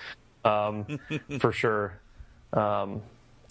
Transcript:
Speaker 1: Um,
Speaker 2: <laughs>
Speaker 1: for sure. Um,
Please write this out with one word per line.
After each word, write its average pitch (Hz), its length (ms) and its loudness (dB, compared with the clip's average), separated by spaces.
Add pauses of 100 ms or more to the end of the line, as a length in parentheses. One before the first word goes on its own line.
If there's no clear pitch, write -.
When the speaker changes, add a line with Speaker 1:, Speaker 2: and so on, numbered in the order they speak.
(440)
Speaker 1:
Um, 107 540 2 (180)
Speaker 2:
<laughs> 143 220 -6
Speaker 1:
for 120 140 4
sure. 104 460 0 (540)
Um, 104 480 0 (500)